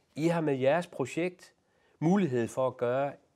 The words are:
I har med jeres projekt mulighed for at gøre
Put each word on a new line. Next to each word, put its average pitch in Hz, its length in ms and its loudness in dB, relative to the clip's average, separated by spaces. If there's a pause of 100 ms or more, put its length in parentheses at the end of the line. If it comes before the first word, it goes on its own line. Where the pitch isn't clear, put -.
(160)
I 156 120 0
har 170 140 0
med 147 140 0
jeres 139 320 2
projekt 170 640 -6 (460)
mulighed 147 480 2
for 131 200 -2
at 123 100 -6
gøre 135 360 -2 (220)